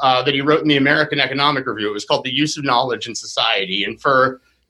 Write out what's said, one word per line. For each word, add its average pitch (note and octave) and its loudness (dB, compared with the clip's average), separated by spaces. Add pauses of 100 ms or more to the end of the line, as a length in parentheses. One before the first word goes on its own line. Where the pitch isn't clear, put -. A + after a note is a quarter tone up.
uh, B2+ 2
that C#3 0
he C#3 -2
wrote D3 2
in D#3 2
the D3 4
American D3 2
Economic C3+ 0
Review, G#2+ -4
it G#2 -6
was G2+ -8
called C#3+ 0
"The B2+ -6
Use D3+ -2
of D3 -6
Knowledge B2 0
in A2+ -10
Society." G2+ -4
And A2+ -8
for, C3 2 (280)